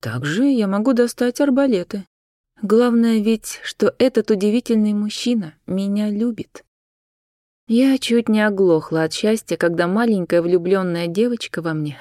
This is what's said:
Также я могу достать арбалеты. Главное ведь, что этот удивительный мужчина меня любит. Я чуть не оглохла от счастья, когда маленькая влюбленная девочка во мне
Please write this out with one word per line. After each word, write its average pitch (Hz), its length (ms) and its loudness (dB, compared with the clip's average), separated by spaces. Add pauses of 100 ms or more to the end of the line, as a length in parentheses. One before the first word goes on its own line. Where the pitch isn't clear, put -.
Также 143 420 -4
я 254 220 2
могу 208 260 0
достать 240 480 0
арбалеты. 247 640 0 (560)
Главное 233 600 2
ведь, 214 420 -2
что - 360 -2
этот 240 320 2
удивительный 214 640 0
мужчина 208 640 -4 (120)
меня 202 440 -2
любит. 214 560 -6 (1000)
Я 262 280 4
чуть 233 320 0
не 214 180 2
оглохла 165 580 2
от 156 100 -4
счастья, 214 420 -2
когда 170 300 0
маленькая 190 560 0
влюбленная 175 640 0
девочка 208 560 -4
во 165 100 -4
мне 151 280 -6